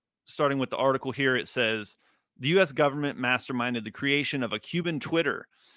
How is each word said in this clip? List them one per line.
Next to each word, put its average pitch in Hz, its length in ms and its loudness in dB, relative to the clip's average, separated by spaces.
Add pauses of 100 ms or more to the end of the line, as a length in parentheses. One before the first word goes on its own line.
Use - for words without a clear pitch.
(220)
starting 139 380 0
with 127 100 -2
the - 60 -2
article 131 340 2
here, 131 240 2
it 120 140 -2
says, 110 480 -2 (420)
"The 131 120 -2
U 185 100 6
S 165 100 4
government 143 480 0
masterminded 123 640 -2
the 107 80 -10
creation 139 540 -2
of 110 80 -4
a 107 80 -4
Cuban 170 400 -4
Twitter, 147 480 0 (280)